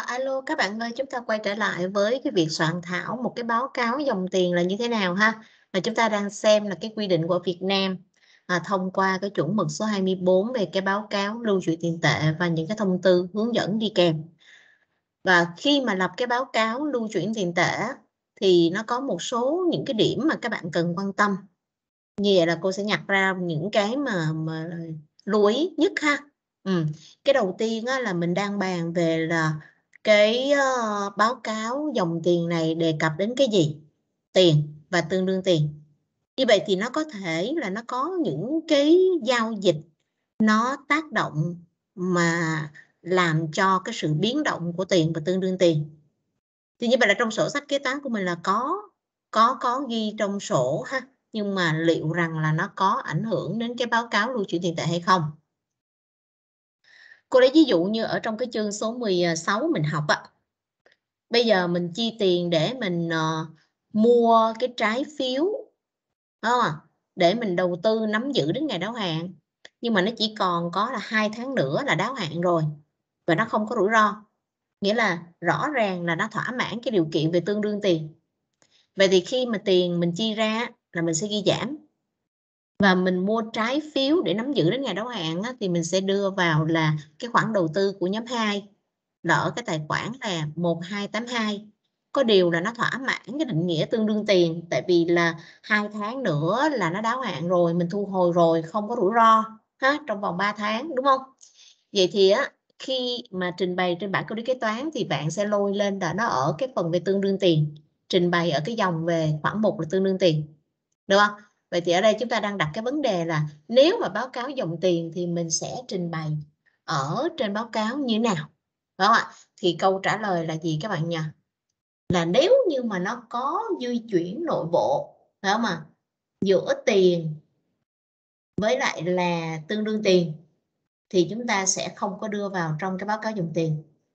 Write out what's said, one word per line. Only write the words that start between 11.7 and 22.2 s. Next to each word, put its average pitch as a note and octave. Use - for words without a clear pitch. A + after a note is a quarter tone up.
tiền E3+
tệ B2+
và F3
những D#3+
cái G#3+
thông F#3
tư F3+
hướng A3
dẫn G#3+
đi G#3+
kèm. D#3+
Và F3
khi C#4+
mà A3+
lập F#3
cái B3
báo A#3+
cáo A#3
lưu B3
chuyển G3+
tiền F3
tệ F3
á, G#3+
thì F3
nó G3+
có A#3+
một G#3+
số C#4
những D#3
cái C4+
điểm F#3
mà C#4
các A#3
bạn D#3+
cần E3+
quan G3
tâm. G3+
Như G3+